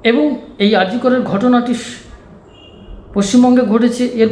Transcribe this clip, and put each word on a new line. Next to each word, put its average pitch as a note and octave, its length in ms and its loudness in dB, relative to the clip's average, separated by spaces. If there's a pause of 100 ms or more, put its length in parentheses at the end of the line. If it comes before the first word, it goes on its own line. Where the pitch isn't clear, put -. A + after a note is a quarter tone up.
এবং C4 320 2 (220)
এই G#3 180 2
আরজি F#3 220 -2
করের B3+ 240 0
ঘটনাটি A#3+ 520 0
স-, - 220 -12 (1160)
পশ্চিমবঙ্গে B3 480 2
ঘটেছে, A#3 420 0
এর A3+ 280 0